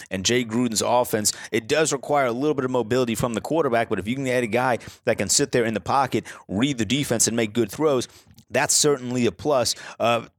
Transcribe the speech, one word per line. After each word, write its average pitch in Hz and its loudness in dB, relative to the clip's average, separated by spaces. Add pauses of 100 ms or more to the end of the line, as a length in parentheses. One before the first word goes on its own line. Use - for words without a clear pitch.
And 95 -4
Jay 123 2
Gruden's 113 -2
offense, 110 2 (200)
it 110 -2
does 147 2
require 143 0
a 120 0
little 139 0
bit 131 -2
of 127 -2
mobility 120 0
from 120 -2
the 104 -2
quarterback, 117 0
but 101 -2
if 92 -6
you 123 -2
can 135 -4
add 123 2
a 117 -2
guy 117 0 (260)
that 113 2
can 98 -2
sit 143 0
there 123 4
in 110 -2
the 98 -2
pocket, 120 -2 (220)
read 120 0
the 110 0
defense, 123 0
and 113 -2
make 110 0
good 113 0
throws, 143 0 (420)
that's 131 0
certainly 123 2
a 101 2
plus. 131 0 (240)
Uh, 117 2 (140)